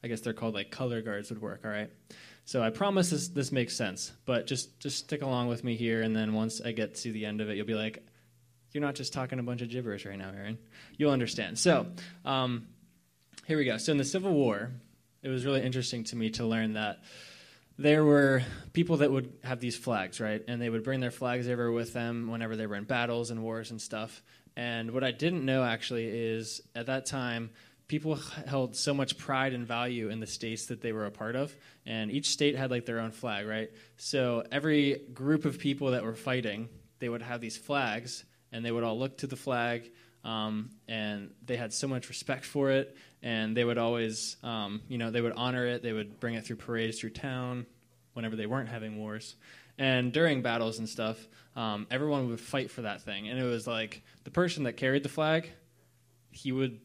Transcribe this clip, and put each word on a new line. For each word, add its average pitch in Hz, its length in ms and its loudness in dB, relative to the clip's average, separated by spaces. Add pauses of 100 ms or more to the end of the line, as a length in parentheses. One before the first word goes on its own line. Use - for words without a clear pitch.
I 120 60 -6
guess 113 120 -2
they're 117 140 -2
called, 113 200 -2
like, 101 160 -4
color 120 300 -2
guards, 104 300 -6
would 107 100 -8
work, 104 240 -8
all 110 60 -4
right? 104 200 -4 (540)
So 123 180 0
I 113 60 6
promise 190 420 4
this, 147 180 0
this 139 240 0
makes 151 220 2
sense, 98 380 -4 (140)
but 120 200 2
just, 123 340 -6
just 139 180 -4
stick 151 240 -4
along 127 260 0
with 120 160 -2
me 117 120 0
here, 113 260 2
and 110 120 2
then 110 200 2
once 110 260 0
I 120 120 -4
get 107 240 -2
to 113 160 -6
the 107 120 -4
end 107 160 -4
of 107 80 -2
it, 104 80 -2
you'll 104 80 -2
be 113 100 -2
like, 107 300 -4 (720)
"You're 147 80 0
not 135 140 -2
just - 180 -6
talking 131 240 -2
a 123 40 -2
bunch 120 200 -4
of 117 80 -6
gibberish 117 340 -4
right 98 140 -10
now, 95 120 -8
Aaron." 101 280 -8 (400)
You'll 147 140 6
understand. 113 460 0
So, 151 280 6 (380)
um, 127 420 0 (800)
here 160 100 2
we 147 80 4
go. 113 140 2
So 156 140 2
in 147 60 6
the 139 60 4
Civil 185 300 0
War, 120 380 4 (500)
it 135 80 -4
was 127 160 0
really 135 160 4
interesting 123 420 -2
to 120 120 -6
me 110 140 2
to 117 140 -4
learn 110 300 2
that 107 280 -4 (760)
there 151 260 8
were 139 380 10 (320)
people 170 240 4
that 143 120 6
would 127 220 0 (100)
have 123 160 -4
these 120 180 -2
flags, 101 440 -2
right? 107 260 -2
And 120 140 -4
they 120 80 0
would 113 160 0
bring 135 160 0
their 123 100 0
flags 123 380 -2
everywhere 120 240 2
with 117 220 0
them 117 360 -2
whenever 113 260 -4
they 110 100 -2
were 104 100 -4
in 101 80 -4
battles 120 460 0
and 113 120 -4
wars 113 280 -4
and 113 100 -10
stuff. 110 420 -8 (320)
And 117 360 -4
what 127 120 0
I 131 100 2
didn't 156 340 0
know, 131 180 6
actually, 113 420 0
is 113 540 -2 (140)
at 117 120 -4
that 131 200 -2
time, 117 440 -2 (380)
people 151 260 0
h-, - 320 -8
held 131 300 0
so 143 180 2
much 135 240 0
pride 135 340 2
and 120 140 -4
value 120 420 -2
in 110 120 -4
the 110 60 -4
states 110 400 -6
that 117 140 -6
they 117 120 -2
were 107 140 -2
a 101 40 -4
part 113 260 -4
of. 143 180 -2 (300)
And 110 260 -4
each 143 200 0
state 143 260 4
had, 131 140 -2
like, 120 160 0
their 117 140 -2
own 113 100 -2
flag, 107 360 -4
right? 110 240 -2 (280)
So 123 520 2
every 147 520 4 (100)
group 147 320 2
of 139 140 0
people 139 320 2
that 123 120 2
were 113 120 -4
fighting, 113 540 -2 (300)
they 127 100 -4
would 117 140 -4
have 120 180 -6
these 113 160 -8
flags, 123 680 -2 (280)
and 117 120 -6
they 117 60 0
would 117 140 2
all 113 120 0
look 135 220 -4
to 143 80 -4
the 131 100 -6
flag, 120 540 -2 (320)
um, 107 480 -4 (180)
and 104 460 -6 (100)
they 123 120 -2
had 113 180 -6
so 139 140 -2
much 127 200 -4
respect 131 360 -6
for 139 260 2
it, 135 260 2 (240)
and 113 360 0
they 120 80 4
would 117 120 2
always, 117 680 0
um, 107 440 -4
you 127 80 -4
know, 117 140 -2
they 120 100 2
would 117 160 0
honor 123 300 0
it. 123 160 -2
They 120 100 -2
would 107 280 -4
bring 117 140 -2
it 110 120 -6
through 117 100 -6
parades 113 440 -2
through 113 100 -6
town 123 560 -6 (480)
whenever 113 220 -4
they 107 100 -4
weren't 113 220 -2
having 110 280 -8
wars. 107 380 -8 (420)
And 127 360 4
during 151 280 6
battles 113 380 0
and 110 100 -4
stuff, 110 300 -2 (380)
um, 107 340 -2
everyone 135 400 2
would 113 100 -4
fight 135 300 -2
for 127 120 -10
that 101 200 -6
thing. 104 260 -6
And 123 100 -4
it 127 60 0
was 120 220 0
like, 110 360 -4 (200)
the - 80 -14
person 170 340 2
that 120 140 -2
carried 135 240 4
the 139 80 -4
flag, 160 400 2 (800)
he - 220 -4
would 127 320 0